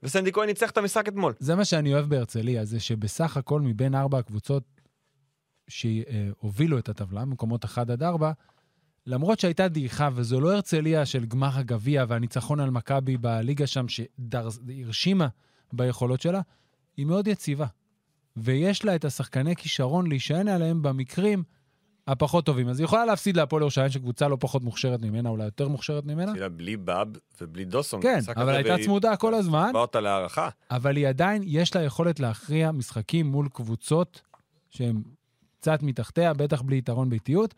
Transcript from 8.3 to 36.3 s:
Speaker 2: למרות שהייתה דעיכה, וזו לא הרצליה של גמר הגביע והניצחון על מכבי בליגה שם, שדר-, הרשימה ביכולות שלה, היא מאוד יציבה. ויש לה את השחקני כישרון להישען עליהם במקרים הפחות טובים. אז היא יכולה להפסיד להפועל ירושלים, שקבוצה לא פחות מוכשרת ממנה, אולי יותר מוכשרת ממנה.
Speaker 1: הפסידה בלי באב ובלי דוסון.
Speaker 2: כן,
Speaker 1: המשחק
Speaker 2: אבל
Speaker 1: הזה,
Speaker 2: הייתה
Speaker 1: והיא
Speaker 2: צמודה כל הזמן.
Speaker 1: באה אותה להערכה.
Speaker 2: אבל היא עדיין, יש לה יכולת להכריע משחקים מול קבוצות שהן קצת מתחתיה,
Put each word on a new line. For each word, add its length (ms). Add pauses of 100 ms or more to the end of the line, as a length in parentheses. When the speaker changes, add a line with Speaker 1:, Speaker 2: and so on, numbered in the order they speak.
Speaker 2:
למרות 340
שהייתה 280
דעיכה, 460
וזו 260
לא 140
הרצליה 520
של 180
גמר 300
הגביע 540
והניצחון 520
על 100
מכבי 460
בליגה 500
שם, 220
שדר-, 600 (360)
הרשימה 440 (440)
ביכולות 480
שלה, 200 (560)
היא 100
מאוד 220
יציבה. 380 (720)
ויש 480
לה 100
את 100
השחקני 520
כישרון 500
להישען 420
עליהם 340
במקרים 600 (640)
הפחות 400
טובים. 220
אז 120
היא 40
יכולה 200
להפסיד 320
להפועל 260
ירושלים, 280
שקבוצה 380
לא 120
פחות 220
מוכשרת 400
ממנה, 260
אולי 160
יותר 240
מוכשרת 360
ממנה. 260
Speaker 1:
הפסידה 180
בלי 280
באב 320 (320)
ובלי 240
דוסון. 380
Speaker 2:
כן, 120
Speaker 1:
המשחק 220
Speaker 2:
אבל 120
Speaker 1:
הזה, 100
Speaker 2:
הייתה 140
Speaker 1:
והיא 120
Speaker 2:
צמודה 320
כל 180
הזמן. 380
Speaker 1:
באה 100
אותה 180
להערכה. 480 (220)
Speaker 2:
אבל 260
היא 120
עדיין, 380
יש 300
לה 60
יכולת 380
להכריע 500
משחקים 560
מול 260
קבוצות 720 (480)
שהן 320 (580)
קצת 220
מתחתיה, 520